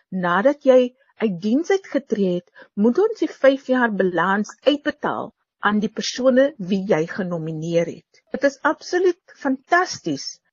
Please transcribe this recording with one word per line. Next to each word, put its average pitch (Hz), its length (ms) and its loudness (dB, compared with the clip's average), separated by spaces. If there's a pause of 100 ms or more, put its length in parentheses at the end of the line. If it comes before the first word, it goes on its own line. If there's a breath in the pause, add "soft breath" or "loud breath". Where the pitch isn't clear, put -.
nadat 190 560 0
jy 254 300 4 (220)
uit 190 260 -4
diens 262 280 0
uitgetree 247 640 -2
het, 180 160 -8 (240 loud breath)
moet 233 240 2
ons 427 200 0
die 320 100 -2
vyf 269 380 2
jaar 247 280 0
balans 190 680 0
uitbetaal 196 720 -2 (240)
aan 208 220 0
die 208 80 0
persone 262 680 0
wie 190 280 -4
jy 160 200 2
genomineer 165 800 -4
het. - 360 -16 (100)
Dit 247 120 -2
is 277 180 0
absoluut 359 580 -2 (160)
fantasties - 1040 -4 (120)